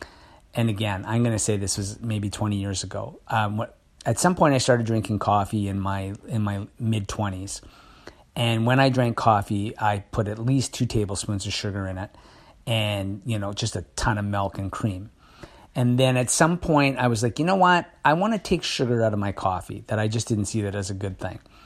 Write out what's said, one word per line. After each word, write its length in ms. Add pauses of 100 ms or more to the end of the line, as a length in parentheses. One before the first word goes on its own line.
(540)
and 140
again, 360
I'm 200
gonna 160
say 160
this 200
was 240
maybe 300
twenty 260
years 280
ago. 420
Um, 300
what, 200 (300)
at 140
some 160
point, 180
I 40
started 280
drinking 320
coffee 480
in 140
my, 340 (140)
in 140
my 260 (100)
mid-twenties. 840 (760)
And 280
when 140
I 120
drank 260
coffee, 600
I 360
put 160
at 100
least 340
two 140
tablespoons 600
of 60
sugar 360
in 100
it 120 (560)
and, 580
you 140
know, 140
just 220
a 80 (140)
ton 220
of 60
milk 340
and 120
cream. 400 (640)
And 240
then 180
at 140
some 280
point, 400
I 100
was 140
like, 160
"You 60
know 120
what? 300 (180)
I 80
wanna 260
take 240
sugar 400
out 100
of 60
my 140
coffee," 560
that 100
I 100
just 200
didn't 180
see 160
that 120
as 160
a 40
good 240
thing. 220 (260)